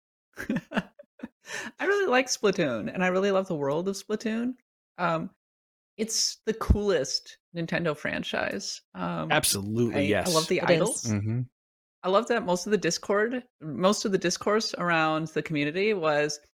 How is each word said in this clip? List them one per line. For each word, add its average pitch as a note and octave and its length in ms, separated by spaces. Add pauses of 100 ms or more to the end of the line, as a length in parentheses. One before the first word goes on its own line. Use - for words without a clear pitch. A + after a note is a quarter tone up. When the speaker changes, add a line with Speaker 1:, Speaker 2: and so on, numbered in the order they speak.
(360)
Speaker 1:
<laughs> - 20 (1400)
I - 60
really G4 200
like B3+ 200
Splatoon, C#3+ 680
and F#3 120
I F#3 40
really F#3+ 220
love F#3+ 180
the E3+ 80
world D3 320
of G3 80
Splatoon. A3+ 580 (440)
Um, E3+ 320 (680)
it's - 500
the A3+ 80
coolest G3+ 840 (180)
Nintendo E3 400
franchise. - 840 (120)
Um, F3 360
Speaker 2:
Absolutely, A2 720 (100)
Speaker 1:
I, - 100
I F3+ 60
love D#3+ 180
Speaker 2:
yes. - 0
Speaker 1:
the F#3 140
Speaker 3:
It - 80
Speaker 1:
idols. F3 340
Speaker 3:
is. A2+ 100
Speaker 4:
Mm-hmm. A2 260 (640)
Speaker 1:
I F#3 60
love G3+ 180
that A#3 180
most F3+ 200
of G#3 60
the G#3 60
Discord, G#3+ 680 (160)
most E3+ 460
of G#3 60
the F#3 60
discourse G#3 600
around D#3+ 500
the D#3 140
community E3 520
was, D3+ 460 (140)